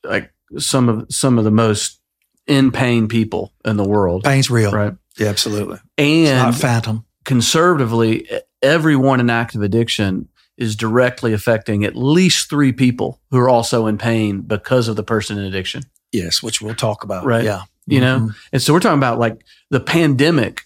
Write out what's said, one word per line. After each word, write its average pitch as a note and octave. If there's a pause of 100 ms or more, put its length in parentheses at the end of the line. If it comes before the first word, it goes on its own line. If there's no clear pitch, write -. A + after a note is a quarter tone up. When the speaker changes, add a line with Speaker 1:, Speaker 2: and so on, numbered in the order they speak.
Speaker 1:
like, - (260)
some C3
of, A2
some B2+
of A2
the G#2+
most A2 (480)
in C3+
pain A#2+
people A2 (120)
in A2
the G2+
world. G2
Speaker 2:
Pain's C3+
real. A2+
Speaker 1:
Right. G#2 (240)
Speaker 2:
Yeah, G#2+
absolutely. G#2 (180)
Speaker 1:
And D#3
Speaker 2:
It's C#3 (100)
not A#2+
phantom. A2+ (180)
Speaker 1:
conservatively, A#2+
e-, - (220)
everyone C#3
in A#2+
active A#2
addiction G#2 (300)
is A2
directly A2+
affecting G#2+
at G#2
least E3+
three C#3+
people B2 (120)
who C3
are B2
also A#2
in G#2+
pain G#2+
because A2
of A2
the G#2
person G#2+
in G2+
addiction. F#2+ (280)
Speaker 2:
Yes, F2
which A2+
we'll A2
talk G#2+
about. G2
Speaker 1:
Right. A#2
Speaker 2:
Yeah. G2+ (240)
Speaker 1:
You C#3
know? B2+
Speaker 2:
Mm-hmm. A2+ (240)
Speaker 1:
And C3
so -
we're E3+
talking E3+
about, A#2+
like, A#2 (280)
the C#3
pandemic D3